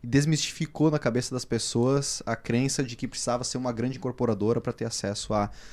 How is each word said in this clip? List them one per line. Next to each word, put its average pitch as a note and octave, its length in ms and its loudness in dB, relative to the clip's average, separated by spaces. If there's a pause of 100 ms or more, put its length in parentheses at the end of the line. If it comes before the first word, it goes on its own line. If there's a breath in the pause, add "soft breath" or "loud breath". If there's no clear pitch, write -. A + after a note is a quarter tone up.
desmistificou D3 880 2
na D3+ 100 2
cabeça B2 360 0
das B2 80 -2
pessoas B2 800 0
a A2+ 120 -2
crença C3 460 0
de A#2 120 -6
que B2+ 140 -6
precisava B2 340 -2
ser - 140 -4
uma B2+ 160 -2
grande A#2+ 240 -2
incorporadora A#2 640 0
pra A#2+ 100 -4
ter - 140 -4
acesso - 480 -4
a, G#2 160 2 (240 loud breath)